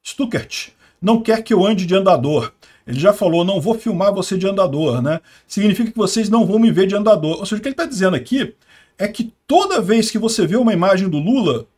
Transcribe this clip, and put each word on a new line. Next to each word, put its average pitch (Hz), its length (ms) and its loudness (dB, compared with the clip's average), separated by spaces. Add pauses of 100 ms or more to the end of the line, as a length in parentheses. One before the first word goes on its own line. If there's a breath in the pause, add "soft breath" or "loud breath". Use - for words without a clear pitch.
Stuckert - 680 -8 (320 soft breath)
não 226 180 2
quer 220 220 -2
que 233 100 -4
eu 190 140 2
ande 196 180 0
de 175 100 0
andador. 151 560 2 (360 soft breath)
Ele 123 120 -6
já 190 140 4
falou, 175 320 0
"Não 190 160 -2
vou 220 140 0
filmar 196 380 0
você 190 260 -4
de 190 100 -2
andador", 147 540 0
né? 156 180 -2 (260 soft breath)
Significa 208 440 0
que - 60 -12
vocês 208 340 0
não 220 160 2
vão 208 120 0
me 226 120 4
ver 185 160 2
de 196 100 -2
andador. 180 420 0
Ou 190 80 -8
seja, 214 120 -4
o 220 40 -10
que 269 60 -6
ele 269 60 -6
tá 339 100 -4
dizendo 185 320 0
aqui - 380 -4 (440 soft breath)
é 196 80 -4
que 226 280 -8 (120)
toda 370 360 2
vez 220 280 2
que 220 80 -4
você 220 280 0
vê 185 100 -2
uma 226 160 2
imagem 185 380 2
do 151 80 -2
Lula 170 480 0 (120)